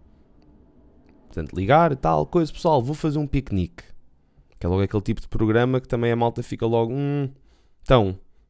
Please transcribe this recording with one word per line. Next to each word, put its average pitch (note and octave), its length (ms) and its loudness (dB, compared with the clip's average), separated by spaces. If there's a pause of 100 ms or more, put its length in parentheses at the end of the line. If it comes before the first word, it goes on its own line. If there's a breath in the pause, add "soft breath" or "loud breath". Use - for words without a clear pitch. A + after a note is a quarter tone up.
(1300)
Portanto, D2+ 260 -8
ligar C#3+ 380 4
e C3+ 60 -2
tal, D#3 280 2
coisa, E3 260 0
pessoal, D3+ 300 2
vou C#3 140 -4
fazer D3+ 240 -2
um D3 80 -4
piquenique. G#2 560 -4 (720)
Que - 80 -8
é F2 40 0
logo F#2 120 2
aquele G2 220 -2
tipo - 180 -4
de - 60 -12
programa A#2+ 540 2
que - 60 -20
também A#2 240 0
a A#2 40 2
malta A#2 260 0
fica A#2 240 -6
logo, A#2 280 0
"Hum, C#3+ 360 -4 (540)
então, G2+ 340 4 (320)